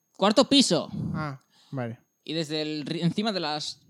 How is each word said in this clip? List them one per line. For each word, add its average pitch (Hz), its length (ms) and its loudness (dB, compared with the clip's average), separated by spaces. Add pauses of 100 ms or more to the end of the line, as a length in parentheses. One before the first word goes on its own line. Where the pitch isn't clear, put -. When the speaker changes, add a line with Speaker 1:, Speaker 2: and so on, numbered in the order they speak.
(160)
Speaker 1:
Cuarto 214 320 4
piso. 185 420 4 (240)
Speaker 2:
Ah, 151 280 -6 (300)
vale. 120 280 -6 (240)
Speaker 1:
Y 151 100 -10
desde 156 280 -4
el 151 240 -4
ri-, 156 160 -4
encima 208 320 0
de 185 60 -4
las 151 500 -6